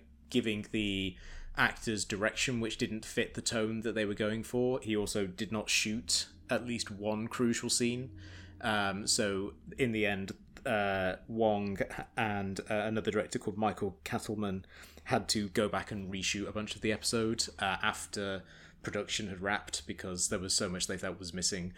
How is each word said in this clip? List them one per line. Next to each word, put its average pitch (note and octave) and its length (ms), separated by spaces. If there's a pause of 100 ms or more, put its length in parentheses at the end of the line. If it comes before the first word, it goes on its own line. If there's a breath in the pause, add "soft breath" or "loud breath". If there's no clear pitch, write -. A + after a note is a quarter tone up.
(300)
giving G#2+ 420
the G2 440 (420 loud breath)
actors A2+ 480
direction A2 540
which A2 180
didn't A2 280
fit - 280
the A#2 80
tone A2 400
that A2 120
they A2 120
were G2+ 80
going G#2+ 300
for. B2 380
He G#2+ 140
also G#2 300
did F#2 260
not G#2+ 180
shoot - 580 (220)
at A#2+ 180
least A#2 240
one G#2+ 360
crucial A#2+ 440
scene. B2 400 (500 loud breath)
Um, G#2 460
so G2+ 460 (260)
in A#2+ 140
the G#2+ 120
end, G2 280 (320)
uh, G2 500 (120)
Wong G#2 500 (400)
and, G2+ 420 (100)
uh, A2+ 40
another G#2+ 380
director G#2+ 280
called G2+ 180
Michael G#2 460
Kettleman G2+ 600 (420 loud breath)
had A2+ 240
to G#2 200
go G#2 200
back F#2+ 220
and G2 200
reshoot G2 360
a G2 40
bunch G#2+ 240
of - 60
the A2 100
episode, A2+ 560 (120)
uh, F#2+ 220
after G2+ 640 (380 loud breath)
production - 460
had F#2+ 140
wrapped G2+ 440
because F#2 440
there G#2 100
was F2+ 140
so - 140
much F2+ 200
they G2 100
felt F2+ 220
was F2+ 140
missing. F2+ 440